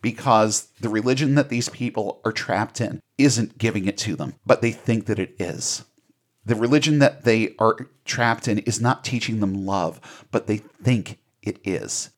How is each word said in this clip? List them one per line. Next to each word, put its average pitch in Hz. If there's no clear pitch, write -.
because 113
the 117
religion 127
that 143
these 123
people -
are 110
trapped 110
in -
isn't 120
giving 104
it 101
to 92
them, 69
but -
they 117
think 113
that 101
it 92
is. -
The 113
religion 143
that -
they 113
are 113
trapped 117
in 107
is 110
not 120
teaching 110
them 98
love, 92
but -
they 107
think -
it -
is. 65